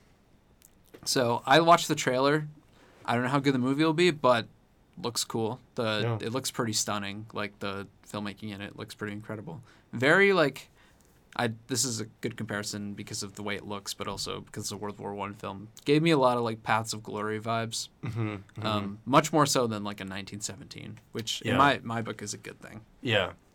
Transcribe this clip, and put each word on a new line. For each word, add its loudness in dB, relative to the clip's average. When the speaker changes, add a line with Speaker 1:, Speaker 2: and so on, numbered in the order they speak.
Speaker 1:
so 2
I 10
watched 6
the 2
trailer. 2
I 0
don't 2
know 0
how 4
good 4
the 2
movie 2
will 4
be, 4
but 4
looks -4
cool. -4
The 0
Speaker 2:
Yeah. -2
Speaker 1:
it -4
looks -4
pretty -2
stunning. -4
Like, -6
the -6
filmmaking -8
in -10
it -12
looks -12
pretty -6
incredible. -10
Very, 4
like, 0
I, 0
this -2
is -4
a -8
good -4
comparison -6
because -10
of -10
the -12
way -4
it -10
looks, -8
but -8
also -6
because -10
it's -6
a -8
World -8
War -8
One -8
film. -12
Gave 4
me 4
a 4
lot 4
of, 0
like, -4
Paths 0
of -10
Glory -4
vibes. -4
Speaker 2:
Mm-hmm, -6
mm-hmm. -8
Speaker 1:
Um, -2
much 4
more 6
so 2
than, -2
like, -8
a -8
nineteen -10
seventeen, -12
which -6
in 0
Speaker 2:
Yeah. 2
Speaker 1:
my, 4
my -6
book -10
is -8
a -14
good -16
thing. -16
Speaker 2:
Yeah. 2